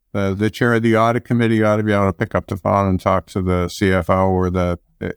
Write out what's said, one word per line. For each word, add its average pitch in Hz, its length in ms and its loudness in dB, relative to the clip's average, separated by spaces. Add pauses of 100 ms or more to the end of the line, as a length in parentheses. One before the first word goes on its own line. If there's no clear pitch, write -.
(140)
The, 98 220 -2
the 104 140 -2
chair 120 260 0
of 113 80 0
the 113 120 2
audit 117 300 0
committee 113 380 0
ought 107 140 2
to 107 60 -2
be 107 80 0
able 101 160 2
to 92 60 0
pick - 220 -4
up 90 120 -4
the 101 100 -6
phone 101 300 0
and 92 120 0
talk 95 280 0
to 98 140 -6
the 90 280 0
C 95 220 0
F 92 180 0
O 95 200 2
or 92 200 0
the, 90 300 -2 (220)
uh, 95 160 -6